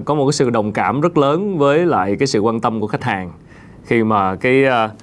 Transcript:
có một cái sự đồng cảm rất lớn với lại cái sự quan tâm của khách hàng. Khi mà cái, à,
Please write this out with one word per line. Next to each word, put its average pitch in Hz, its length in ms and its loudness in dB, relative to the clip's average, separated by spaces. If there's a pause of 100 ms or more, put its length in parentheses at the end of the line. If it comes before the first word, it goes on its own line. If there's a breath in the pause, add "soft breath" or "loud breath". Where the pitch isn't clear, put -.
có 143 100 -2
một 139 120 0
cái 151 60 2
sự 131 180 0
đồng 107 220 0
cảm 110 280 -2
rất 165 180 0
lớn 165 400 0
với 143 280 2
lại 101 320 0
cái 139 80 0
sự 110 140 0
quan 113 200 0
tâm 113 200 -2
của 104 60 -4
khách - 180 -6
hàng. 92 280 -4 (540 loud breath)
Khi 117 180 2
mà 98 320 0
cái, 131 280 2
à, 120 240 2 (140 loud breath)